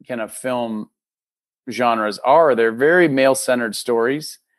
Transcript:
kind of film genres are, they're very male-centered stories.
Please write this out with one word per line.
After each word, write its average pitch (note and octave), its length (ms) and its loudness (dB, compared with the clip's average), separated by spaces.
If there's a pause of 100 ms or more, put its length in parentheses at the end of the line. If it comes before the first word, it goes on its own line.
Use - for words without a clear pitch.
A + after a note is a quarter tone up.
kind A#2+ 140 -8
of G#2 120 -12
film A#2 560 -6 (800)
genres A2 500 -2
are, C#3+ 360 4
they're A2+ 160 2
very D#3+ 360 4
male-centered C3 680 0
stories. B2 640 -4 (200)